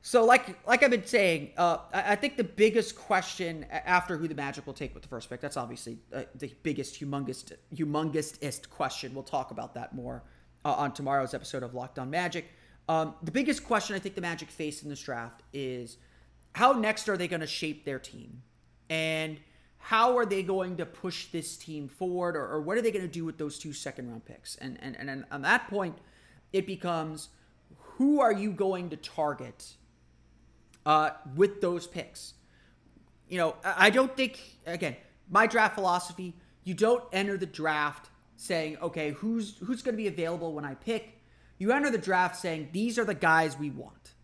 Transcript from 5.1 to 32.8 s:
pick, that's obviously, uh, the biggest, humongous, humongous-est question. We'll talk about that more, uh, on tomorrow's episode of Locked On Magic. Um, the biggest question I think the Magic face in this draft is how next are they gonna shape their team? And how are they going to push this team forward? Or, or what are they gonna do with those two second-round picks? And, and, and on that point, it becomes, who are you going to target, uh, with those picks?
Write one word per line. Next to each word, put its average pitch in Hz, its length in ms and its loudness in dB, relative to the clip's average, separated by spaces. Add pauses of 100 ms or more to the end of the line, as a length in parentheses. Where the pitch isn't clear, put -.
pick, 127 120 -10
that's 143 160 -6
obviously, 117 400 -8 (180)
uh, 135 60 -6 (120)
the 131 160 -10 (140)
biggest, 139 340 -4
humongous, 139 540 -6 (240)
humongous-est 151 960 -2
question. 131 440 -6
We'll 135 120 -10
talk 131 260 -4
about 110 220 -10
that 117 200 -10
more, 123 300 -10 (400)
uh, 147 80 0
on 139 220 0
tomorrow's 135 400 0
episode 131 280 -6
of 123 120 -10
Locked 127 260 -10
On 131 100 -6
Magic. 170 360 -2 (420)
Um, 160 340 2
the 160 100 -6
biggest 277 340 0
question 208 320 0
I - 20 -4
think 190 160 -8
the 185 60 -6
Magic 165 280 -6
face 151 320 -6
in 147 60 -12
this 139 140 -10
draft 117 500 -8
is 127 460 -8 (580)
how 247 160 6
next 214 380 0
are 190 80 0
they 175 100 -4
gonna 160 180 -4
shape 151 380 -6
their 135 160 -6
team? - 440 -18 (460)
And 160 520 -2 (360)
how 240 400 4
are 233 80 4
they 190 160 0
going 185 360 -2
to 165 80 -4
push - 480 -8
this 160 240 -6
team 147 320 -10
forward? 180 480 -2
Or, 131 100 -2
or 156 140 -2
what 180 160 0
are 240 40 2
they 226 100 4
gonna 185 180 -4
do 165 160 -6
with 160 120 -6
those 147 220 -6
two 151 140 -10
second-round 123 500 -10
picks? - 320 -14
And, 131 260 -10
and, 131 140 -10
and 135 360 -8
on 139 100 -8
that 214 260 4
point, 190 300 -2 (560)
it 190 120 2
becomes, 165 600 -4 (500)
who 277 440 4
are 233 100 8
you 202 220 0
going 180 380 0
to 151 40 -6
target, 139 760 -4 (1120)
uh, 151 240 6 (260)
with 202 240 4
those 175 260 0
picks? - 480 -12 (920)